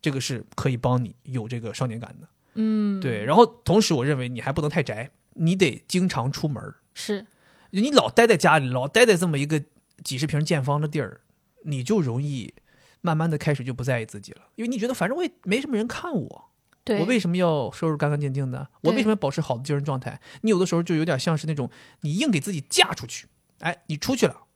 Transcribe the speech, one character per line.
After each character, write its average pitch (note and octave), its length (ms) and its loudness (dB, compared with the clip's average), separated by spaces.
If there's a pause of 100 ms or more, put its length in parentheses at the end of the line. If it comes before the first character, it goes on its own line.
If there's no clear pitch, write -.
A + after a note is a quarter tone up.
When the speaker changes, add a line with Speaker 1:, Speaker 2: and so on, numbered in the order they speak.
Speaker 1:
这 D#3+ 100 -2
个 C3+ 100 -4
是 B2 240 -6 (100)
可 - 160 -2
以 B2 60 -2
帮 B2 280 2
你 G2+ 100 -10 (100)
有 B2 220 -6
这 A#2+ 140 -8
个 A#2 140 -8
少 C3 120 -4
年 A2+ 120 -6
感 A#2 220 -14
的。 - 80 -20 (260)
Speaker 2:
嗯。 G#3+ 460 0
Speaker 1:
对， A#2+ 240 -4
然 C#3+ 120 4
后 A#3 80 10
同 A3 380 2
时 G#3+ 100 2
我 B2+ 120 2
认 C#3+ 120 0
为 B2+ 120 -4
你 B2 120 -8
还 C3+ 120 -4
不 E3 80 -2
能 D3 100 0
太 D#3+ 120 0
宅， A#2 280 -6 (240)
你 E3+ 220 2
得 E3+ 320 2
经 F#3 200 0
常 C3 220 -2
出 - 160 -6
门 C#3+ 160 -4
儿。 - 140 -14 (180)
Speaker 2:
是。 G#3 320 -8 (440)
Speaker 1:
你 G#3+ 200 0
老 G#3 180 6
待 A#3 180 6
在 A3+ 100 6
家 D#3 220 6
里， C3+ 100 0
老 B2+ 180 -2
待 A3+ 180 6
在 A3 120 6
这 E3+ 100 0
么 D#3 120 0
一 C#3 60 0
个 D3+ 180 0 (420)
几 C3+ 120 -6
十 C3+ 100 -2
平 D3+ 180 0
见 D3+ 180 2
方 C#3+ 180 0
的 D#3 60 -2
地 D3+ 140 -2
儿， G#2+ 200 -6 (440)
你 C#3 180 -4
就 G3 180 2
容 B2+ 220 0
易 C#3 320 -6 (460)
慢 E3 160 0
慢 E3 120 0
的 D#3 80 0
开 D3 180 0
始 C3 100 -6
就 B2+ 100 -6
不 B2+ 100 -8
在 B2 160 0
意 A2 60 -6
自 G#2 140 -14
己 G2 120 -20
了， - 100 -20 (120)
因 A3 100 -8
为 A#3+ 40 -4
你 B3+ 100 -4
觉 G#3 80 -2
得 B3+ 80 -2
反 F#3 140 -2
正 C4+ 100 -2
我 F4+ 60 -2
也 D#4+ 60 -4 (120)
没 G3+ 180 0
什 D4 80 -8
么 B3+ 80 -2
人 G#3+ 100 0
看 E4+ 260 -8
我， - 380 -6 (320)
Speaker 2:
对。 G#3 180 0
Speaker 1:
我 E3 40 2
为 A#3 140 2
什 F3+ 100 0
么 E3+ 80 0
要 D#3+ 340 2
收 - 200 -4
拾 D#3 60 -2
干 D3 120 0
干 D3 100 0
净 C#3+ 140 -2
净 C3+ 180 -4
的？ C3 160 -8 (160)
Speaker 2:
对。 D#3+ 80 4
Speaker 1:
我 A3 60 2
为 C4 60 2
什 - 20 2
么 G#3+ 80 4
要 G#3 40 2
保 D3 140 -2
持 D3 120 -4
好 B2 160 -2
的 B2 40 -10
精 C#3+ 140 -2
神 C#3+ 80 -2
状 C#3 160 -2
态？ - 180 -10 (220)
你 A3 100 2
有 F#3 80 6
的 F#3+ 60 4
时 F3+ 100 -2
候 E3+ 80 2
就 E3+ 120 0
有 D#3 100 2
点 D#3 160 -2
像 E3 160 2
是 D3+ 100 -4
那 D#3 80 -2
种 C#3 160 -4 (300)
你 D3+ 140 -2
硬 C4 160 2
给 E3+ 100 4
自 G3+ 120 -6
己 C#3+ 180 -6
嫁 - 240 2
出 - 120 -12
去， - 200 -14 (340)
哎， E3+ 160 -4 (100)
你 D3+ 100 -4
出 B3+ 200 -2
去 G3 100 4
了 C3+ 80 0 (220)